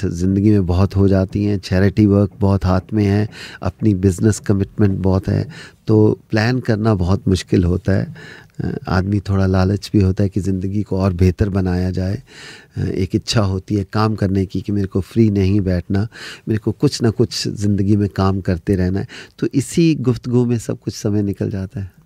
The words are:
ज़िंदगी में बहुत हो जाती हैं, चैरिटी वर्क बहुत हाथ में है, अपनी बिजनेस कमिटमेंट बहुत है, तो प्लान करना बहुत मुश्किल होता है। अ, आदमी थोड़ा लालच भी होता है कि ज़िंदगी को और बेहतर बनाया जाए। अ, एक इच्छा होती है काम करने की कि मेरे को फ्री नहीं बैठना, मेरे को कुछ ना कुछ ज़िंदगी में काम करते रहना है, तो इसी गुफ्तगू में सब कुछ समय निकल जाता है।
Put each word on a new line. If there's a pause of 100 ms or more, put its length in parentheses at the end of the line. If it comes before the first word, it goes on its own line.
ज़िंदगी
में
बहुत
हो
जाती
हैं,
चैरिटी
वर्क (100)
बहुत
हाथ (120)
में
है, (340)
अपनी
बिजनेस
कमिटमेंट
बहुत
है, (380)
तो (100)
प्लान
करना
बहुत
मुश्किल
होता
है। (460)
अ, (120)
आदमी
थोड़ा
लालच
भी
होता
है
कि
ज़िंदगी
को
और
बेहतर
बनाया
जाए। (540)
अ,
एक
इच्छा
होती
है
काम
करने
की
कि
मेरे
को
फ्री
नहीं
बैठना, (400)
मेरे
को
कुछ
ना
कुछ
ज़िंदगी
में
काम
करते
रहना
है, (320)
तो
इसी
गुफ्तगू
में
सब
कुछ
समय
निकल
जाता
है।